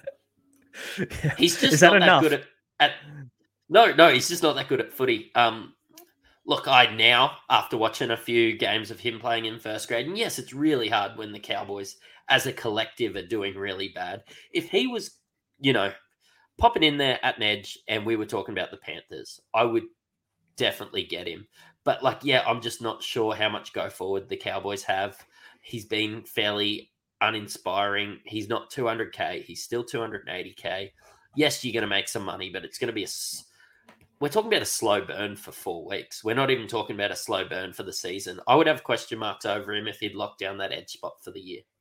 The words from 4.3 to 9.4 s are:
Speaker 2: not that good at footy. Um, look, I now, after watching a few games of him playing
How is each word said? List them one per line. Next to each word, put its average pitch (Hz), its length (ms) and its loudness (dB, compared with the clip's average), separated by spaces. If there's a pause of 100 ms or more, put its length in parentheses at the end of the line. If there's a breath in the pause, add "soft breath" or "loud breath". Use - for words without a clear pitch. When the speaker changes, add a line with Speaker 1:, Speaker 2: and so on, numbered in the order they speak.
Speaker 2:
not 151 140 6
that 135 120 -6
good 123 120 2
at - 120 -6
footy. 120 420 0
Um, 113 400 2 (720 soft breath)
look, 139 220 -2
I 127 260 10
now, 120 380 6 (180)
after 117 260 4
watching 110 340 0
a 117 60 2
few 117 400 2
games 110 340 -2
of 104 100 -12
him 113 200 -6
playing 117 240 -2